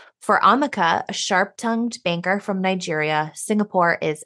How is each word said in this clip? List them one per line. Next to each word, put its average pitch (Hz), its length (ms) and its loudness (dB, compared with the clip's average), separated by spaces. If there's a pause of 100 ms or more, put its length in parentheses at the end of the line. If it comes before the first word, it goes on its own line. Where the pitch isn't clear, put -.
(220)
For 202 220 2
Amaka, 202 640 2
a 190 60 -8
sharp-tongued 226 880 -2
banker 180 380 -2
from 190 200 -4
Nigeria, 156 720 -2
Singapore 196 680 0
is 156 240 -2